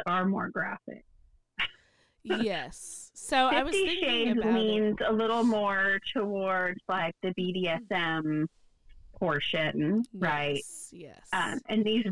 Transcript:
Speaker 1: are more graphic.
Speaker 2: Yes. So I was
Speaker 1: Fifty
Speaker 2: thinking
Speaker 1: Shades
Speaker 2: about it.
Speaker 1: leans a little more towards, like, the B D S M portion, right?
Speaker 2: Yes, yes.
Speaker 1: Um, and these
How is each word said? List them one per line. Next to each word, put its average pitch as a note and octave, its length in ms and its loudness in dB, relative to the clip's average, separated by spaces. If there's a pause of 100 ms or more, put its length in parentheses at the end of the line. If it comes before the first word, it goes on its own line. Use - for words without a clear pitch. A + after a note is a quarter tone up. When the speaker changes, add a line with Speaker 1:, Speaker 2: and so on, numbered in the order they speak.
Speaker 1:
are F#3 200 2
more F#3+ 240 0
graphic. G3 540 -8 (1200)
Speaker 2:
Yes. G3 920 -4
So - 220 -4
I C4 280 4
was E4+ 120 -2
Speaker 1:
Fifty F#4+ 120 2 (120)
Speaker 2:
thinking D#4+ 80 0 (200)
Speaker 1:
Shades A#3 120 2
Speaker 2:
about G#3+ 100 2
it. A#3 40 4
Speaker 1:
leans G#3+ 520 2
a A3 60 2
little A3+ 320 2
more G3 560 2 (140)
towards, F#3+ 720 0
like, F3+ 340 -2
the F#3 140 -2
B F#3 160 -2
D F3+ 160 0
S E3 140 0 (100)
M D#3+ 560 0 (640)
portion, D#3 920 0 (100)
right? D3 420 0
Speaker 2:
Yes, - 380 -10
yes. D#3 400 -20
Speaker 1:
Um, F#3 340 -2
and A3 160 2
these A3 280 2